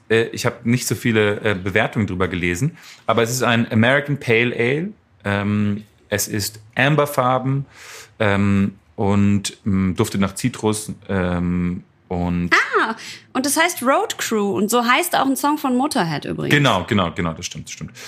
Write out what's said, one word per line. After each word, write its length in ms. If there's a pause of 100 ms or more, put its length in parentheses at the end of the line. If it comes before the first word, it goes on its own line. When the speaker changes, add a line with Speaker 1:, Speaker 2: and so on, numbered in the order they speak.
Speaker 1:
Äh, 140 (100)
ich 120
habe 120 (120)
nicht 160
so 100
viele, 460
äh, 140
Bewertungen 500
drüber 220
gelesen. 500 (300)
Aber 160
es 80
ist 120
ein 280
American 480
Pale 360
Ale. 340 (340)
Ähm, 600 (260)
es 180
ist 320 (160)
amberfarben, 880 (540)
ähm, 560 (200)
und, 680
ähm, 300
duftet 260
nach 140
Zitrus, 560 (160)
ähm, 760 (260)
und 400 (320)
Speaker 2:
Ah, 140 (380)
und 120
das 100
heißt 280
Road 340
Crew 400
und 140
so 120
heißt 320
auch 120
ein 80
Song 240
von 180
Motorhead 480
übrigens. 300
Speaker 1:
Genau, 320
genau, 240
genau, 220
das 120
stimmt, 220
das 60
stimmt. 180 (160)